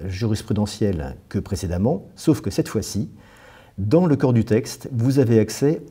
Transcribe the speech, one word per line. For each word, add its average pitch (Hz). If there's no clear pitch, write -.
jurisprudentiels 101
que 101
précédemment, 98
sauf -
que -
cette 160
fois-ci, 104
dans 135
le 147
corps 127
du 117
texte, -
vous 131
avez 117
accès 143